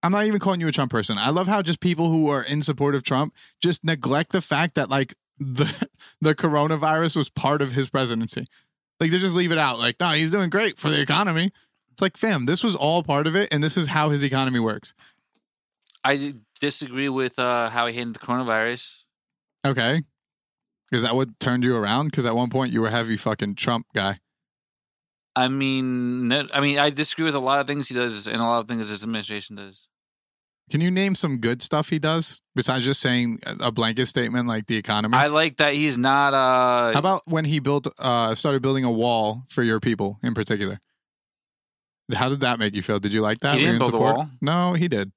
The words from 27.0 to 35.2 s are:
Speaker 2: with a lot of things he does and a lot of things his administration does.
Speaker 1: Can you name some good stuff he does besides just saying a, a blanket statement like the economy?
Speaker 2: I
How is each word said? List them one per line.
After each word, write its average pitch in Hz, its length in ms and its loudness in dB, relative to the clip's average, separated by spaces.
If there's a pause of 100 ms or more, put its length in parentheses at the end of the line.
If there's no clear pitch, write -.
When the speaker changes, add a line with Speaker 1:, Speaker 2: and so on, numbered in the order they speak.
Speaker 2:
with 156 100 0
a 143 60 0
lot 131 180 2
of 143 80 -2
things 143 220 -4
he 127 60 -6
does 117 320 -2
and 113 100 -4
a 117 80 0
lot 117 140 2
of 110 100 -4
things 113 220 -4
his 101 120 -6
administration 107 540 -8
does. 98 320 -20 (800)
Speaker 1:
Can 156 120 0
you 180 80 2
name 190 240 2
some 143 240 0
good 117 240 -2
stuff - 260 0
he 165 100 -2
does 160 440 -2 (120)
besides 127 300 0
just 135 160 0
saying 123 460 0
a, - 220 -4
a 117 40 -2
blanket 113 360 0
statement 120 380 -2
like 110 200 -4
the 113 100 0
economy? 107 400 0
Speaker 2:
I 143 120 4